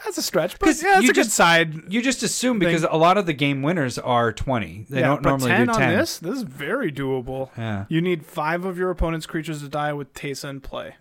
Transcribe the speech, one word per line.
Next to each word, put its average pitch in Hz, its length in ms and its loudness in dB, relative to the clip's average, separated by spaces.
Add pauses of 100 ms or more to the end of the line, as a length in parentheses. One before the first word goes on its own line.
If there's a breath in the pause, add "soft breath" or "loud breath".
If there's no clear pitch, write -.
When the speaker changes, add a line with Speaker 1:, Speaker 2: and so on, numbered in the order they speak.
Speaker 1:
"That's 415 120 -6
a - 40 -4
stretch," 175 360 -2
but 392 100 2
Speaker 2:
'Cause 311 140 2
Speaker 1:
yeah, 392 180 4
it's - 40 6
Speaker 2:
you 381 60 6
Speaker 1:
a 403 40 4
good 370 120 4
Speaker 2:
just, 208 100 -4
Speaker 1:
side 165 560 4
Speaker 2:
you 226 100 0
just 254 220 -2
assume 233 380 0
Speaker 1:
thing. 170 80 4
Speaker 2:
because 165 200 2
a 160 80 0
lot 175 200 6
of 202 80 0
the 165 80 0
game 143 280 0
winners 143 380 0
are 117 320 2
twenty. 104 580 -4
They 131 120 -2
Speaker 1:
Yeah, 135 60 4
Speaker 2:
don't 143 140 2
Speaker 1:
but 143 100 2
Speaker 2:
normally 131 200 0
Speaker 1:
ten 226 160 4
Speaker 2:
do 233 60 0
Speaker 1:
on 220 60 2
Speaker 2:
ten. 151 200 2
Speaker 1:
this, - 180 -2
this 196 200 -6
is 247 60 -6
very 151 500 -4
doable. 131 640 -4
Speaker 2:
Yeah. 107 320 -4
Speaker 1:
You 160 100 0
need 175 260 -2
five 165 380 -2
of 185 140 -6
your 185 120 -2
opponent's 165 360 -2
creatures 156 380 -6
to 143 40 -12
die 147 240 -4
with 143 220 -8
Teysa 143 360 -8
in 139 120 -12
play. - 400 -12